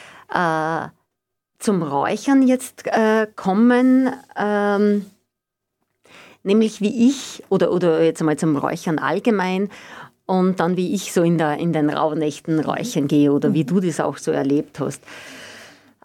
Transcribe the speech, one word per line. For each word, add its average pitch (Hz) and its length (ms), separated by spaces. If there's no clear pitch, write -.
äh, 160 540
zum 190 240
Räuchern 214 640
jetzt, - 400
äh, 220 480
kommen, 247 760
ähm, 208 720
nämlich 220 380
wie 226 280
ich, - 400
oder, 185 240
oder 165 300
jetzt 160 180
einmal 156 180
zum 156 180
Räuchern 156 420
allgemein, 190 720
und 185 340
dann 175 160
wie 180 180
ich - 200
so 185 80
in 170 160
der, 151 180
in 170 160
den 151 160
Rauhnächten 151 720
räuchern 147 480
gehe 143 240
oder 143 220
wie 156 100
du 175 160
das 175 180
auch 147 200
so - 120
erlebt 143 480
hast. 139 240